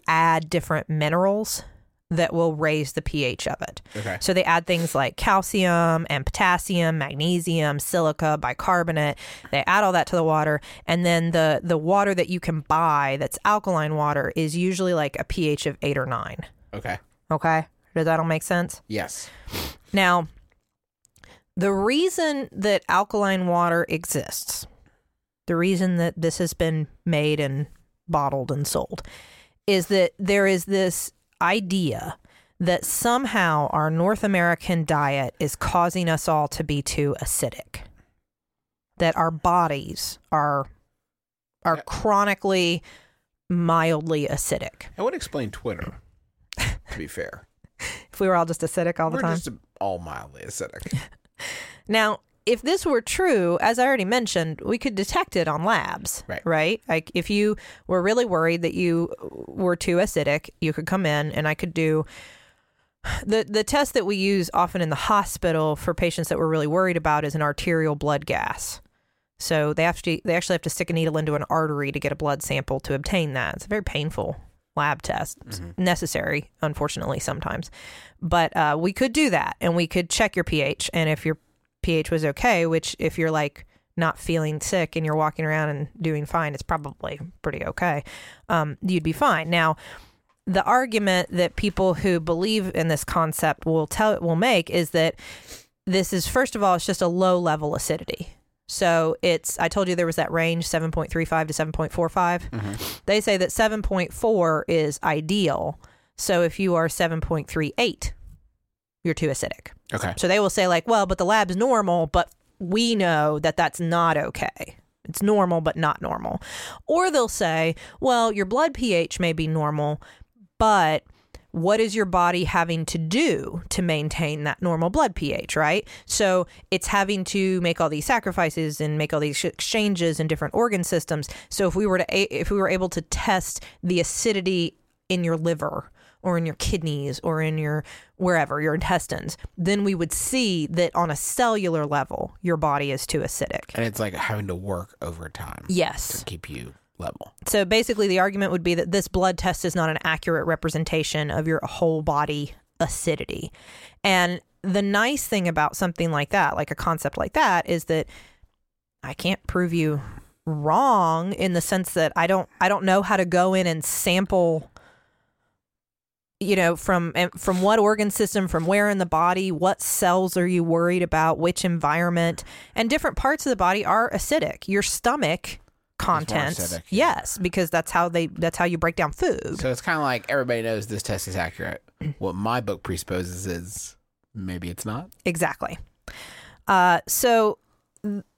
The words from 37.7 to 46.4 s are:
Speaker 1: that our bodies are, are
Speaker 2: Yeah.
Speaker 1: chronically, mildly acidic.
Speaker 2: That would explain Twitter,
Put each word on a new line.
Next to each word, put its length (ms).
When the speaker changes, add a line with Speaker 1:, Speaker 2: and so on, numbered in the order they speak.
Speaker 1:
that 180
our 140
bodies 880
are, 380
are 120
Speaker 2:
Yeah. 100
Speaker 1:
chronically, 960
mildly 800
acidic. 720
Speaker 2:
That 80
would 100
explain 360
Twitter, 440